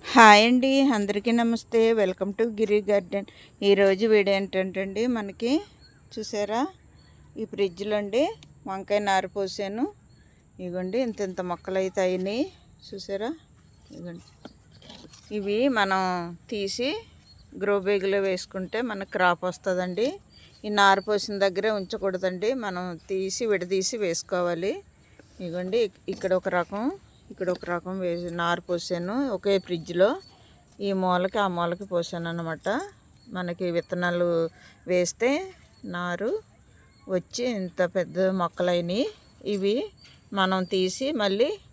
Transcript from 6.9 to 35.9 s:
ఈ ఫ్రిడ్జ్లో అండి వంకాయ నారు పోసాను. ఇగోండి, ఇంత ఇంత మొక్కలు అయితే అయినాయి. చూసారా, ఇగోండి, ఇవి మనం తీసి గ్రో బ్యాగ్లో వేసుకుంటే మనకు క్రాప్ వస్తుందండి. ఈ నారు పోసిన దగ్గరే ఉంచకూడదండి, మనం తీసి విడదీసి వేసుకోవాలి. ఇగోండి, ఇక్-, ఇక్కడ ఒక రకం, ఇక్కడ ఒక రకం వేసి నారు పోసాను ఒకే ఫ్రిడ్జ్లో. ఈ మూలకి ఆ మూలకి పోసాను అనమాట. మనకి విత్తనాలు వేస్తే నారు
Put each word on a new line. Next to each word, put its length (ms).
ఈ 80
ఫ్రిడ్జ్లో 520
అండి 340
వంకాయ 320
నారు 300
పోసాను. 640
ఇగోండి, 380
ఇంత 220
ఇంత 200
మొక్కలు 380
అయితే 220
అయినాయి. 520
చూసారా, 400
ఇగోండి, 280
ఇవి 340
మనం 340
తీసి 460
గ్రో 180
బ్యాగ్లో 400
వేసుకుంటే 640
మనకు 280
క్రాప్ 340
వస్తుందండి. 760
ఈ 40
నారు 320
పోసిన 380
దగ్గరే 320
ఉంచకూడదండి, 840
మనం 560
తీసి 380
విడదీసి 500
వేసుకోవాలి. 840
ఇగోండి, 380
ఇక్-, 300
ఇక్కడ 260
ఒక 140
రకం, 440
ఇక్కడ 200
ఒక 140
రకం 340
వేసి 320
నారు 300
పోసాను 720
ఒకే 240
ఫ్రిడ్జ్లో. 640
ఈ 120
మూలకి 460
ఆ 100
మూలకి 360
పోసాను 440
అనమాట. 400
మనకి 420
విత్తనాలు 760
వేస్తే 680
నారు 580